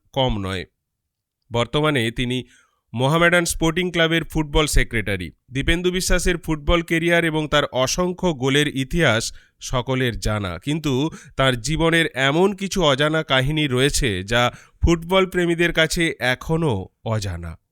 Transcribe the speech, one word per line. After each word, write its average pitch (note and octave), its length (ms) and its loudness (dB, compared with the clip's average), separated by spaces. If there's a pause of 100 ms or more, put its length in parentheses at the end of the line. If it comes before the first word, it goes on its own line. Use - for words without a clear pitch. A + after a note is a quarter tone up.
(120)
কম B2+ 260 0
নয়। F#2 260 -6 (880)
বর্তমানে A#2+ 580 0
তিনি B2 320 -4 (520)
মোহামেডান E3 500 4
স্পোর্টিং E3 460 0
ক্লাবের E3 340 2
ফুটবল D#3 420 0
সেক্রেটারি। G#2 640 -2 (220)
দীপেন্দু E3+ 380 0
বিশ্বাসের F3+ 480 0
ফুটবল D#3+ 440 -2
কেরিয়ার E3+ 420 0
এবং D#3 240 -2
তার D3 140 2 (100)
অসংখ্য F3 600 0
গোলের C3+ 360 2
ইতিহাস C3 640 0 (280)
সকলের B2+ 600 -4
জানা, G2+ 380 -4
কিন্তু D3 520 -2 (260)
তার C3 240 2
জীবনের D#3+ 540 2
এমন D3 380 2
কিছু F#3+ 320 -2
অজানা D3+ 380 2
কাহিনী C#3+ 440 0
রয়েছে B2 560 0
যা A#2+ 280 0 (360)
ফুটবল E3+ 400 2
প্রেমীদের E3+ 460 0
কাছে E3 480 0
এখনও B2+ 640 -2 (180)
অজানা। F2+ 540 -6 (140)